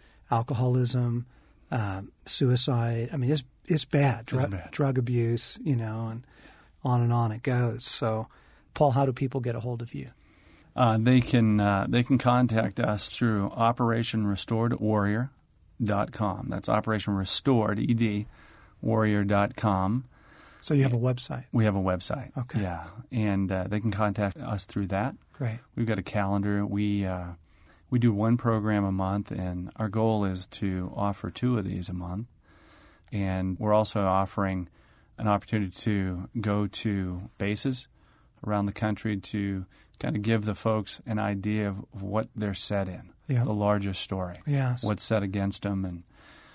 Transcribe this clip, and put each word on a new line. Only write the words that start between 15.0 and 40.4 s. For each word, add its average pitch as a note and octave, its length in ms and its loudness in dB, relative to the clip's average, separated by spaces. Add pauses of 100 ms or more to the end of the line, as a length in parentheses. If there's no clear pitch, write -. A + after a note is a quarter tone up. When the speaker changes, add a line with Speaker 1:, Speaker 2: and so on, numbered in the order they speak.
Speaker 2:
dot G#2 300 0
com. G2+ 360 -4
That's - 200 -4
Operation G#2+ 460 0
Restored, G#2+ 640 2
E A#2 160 2
D, A2 320 0 (560)
warrior A2 420 4
dot G2+ 320 4
com. G#2 480 2 (560)
Speaker 1:
So - 140 -2
you C#3 80 6
have C3 100 2
a A#2+ 60 0
website? B2+ 540 -2
Speaker 2:
We A#2 120 4
have G2+ 120 2
a G2 40 2
website. F#2 560 -2
Speaker 1:
Okay. A#2+ 260 -4
Speaker 2:
Yeah. E2+ 220 -6 (280)
And, G2 400 0
uh, F#2 160 -2
they G#2 120 -2
can G#2+ 120 0
contact G2+ 460 0
us A2 280 -6
through G2+ 220 -4
that. G#2 260 -2 (180)
Speaker 1:
Great. A#2 260 -6 (180)
Speaker 2:
We've A#2 100 0
got G#2+ 120 0
a F#2 40 -4
calendar. G2+ 640 0
We, G2+ 380 0
uh, F2+ 300 -6 (560)
we B2+ 100 2
do A#2 120 6
one A2 240 4
program G#2+ 480 0
a G2 80 0
month, F#2+ 380 -2
and F#2 460 -6
our A2 120 -4
goal A2 360 2
is F#2 240 -4
to F#2 480 -4
offer G2+ 340 -4
two B2 280 0
of G2 60 -2
these F#2+ 240 -4
a F2+ 40 -6
month. F2+ 340 -6 (840)
And F#2 480 -2
we're G#2+ 140 4
also G#2+ 320 2
offering F#2+ 600 0 (500)
an A2 100 0
opportunity G2+ 420 0 (120)
to F#2+ 460 -2 (120)
go G#2 260 0
to G2 720 -4
bases G#2+ 480 -2 (580)
around G#2 220 0
the G2+ 60 -2
country G#2+ 460 -2
to G2 480 -4 (340)
kind A#2 160 -2
of G#2 60 -2
give A2 220 2